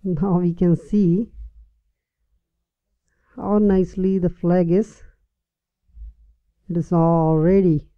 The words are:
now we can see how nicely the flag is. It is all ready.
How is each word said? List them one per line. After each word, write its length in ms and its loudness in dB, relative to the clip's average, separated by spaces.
now 340 -2
we 160 -2
can 220 2
see 560 -2
how 240 -2
nicely 600 0
the 100 0
flag 420 0
is. 320 -2
It 80 -6
is 160 -4
all 460 2
ready. 600 2